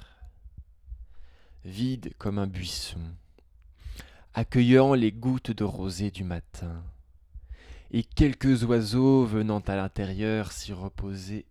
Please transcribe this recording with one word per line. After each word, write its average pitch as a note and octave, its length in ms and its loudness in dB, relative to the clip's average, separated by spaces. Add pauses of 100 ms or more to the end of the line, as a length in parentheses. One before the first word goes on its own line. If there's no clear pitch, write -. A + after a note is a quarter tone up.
(1700)
Vide A2+ 520 -4
comme G2+ 220 -4
un G2+ 80 -2
buisson, F2+ 540 -8 (1300)
accueillant B2+ 600 6
les A2+ 180 4
gouttes B2 400 -2
de G#2+ 120 -2
rosée F#2+ 460 -4
du G2 140 -8
matin, E2+ 600 -8 (1080)
et A#2 120 0
quelques C3+ 600 4
oiseaux B2 640 4
venant G#2+ 340 0
à G2 160 -2
l'intérieur G2 760 -2
s'y - 220 -10
reposer G2 760 -10